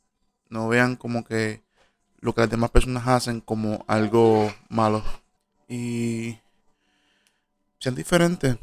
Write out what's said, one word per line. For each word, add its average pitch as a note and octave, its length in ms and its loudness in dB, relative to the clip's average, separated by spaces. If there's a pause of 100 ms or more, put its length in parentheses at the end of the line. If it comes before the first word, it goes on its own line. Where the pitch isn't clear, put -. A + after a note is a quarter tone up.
(500)
no A2+ 180 -6
vean B2 280 2
como A#2+ 280 -6
que A2 400 -4 (560)
lo A#2 140 -2
que A#2 80 0
las A2+ 80 2
demás A#2 220 -2
personas B2 360 2
hacen A#2+ 340 0
como G#2+ 460 -4
algo A2 640 4 (160)
malo. G#2+ 340 0 (640)
Y A#2 720 -6 (1400)
sean B2+ 160 -4
diferentes, E3+ 680 0